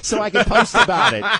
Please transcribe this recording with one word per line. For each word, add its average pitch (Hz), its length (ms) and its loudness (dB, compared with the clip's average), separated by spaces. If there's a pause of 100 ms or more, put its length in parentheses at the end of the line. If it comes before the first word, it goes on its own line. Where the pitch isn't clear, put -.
So - 200 -4
I 214 80 -2
can 226 160 0
post 220 300 0
about 214 380 2
it. 107 100 -6 (160)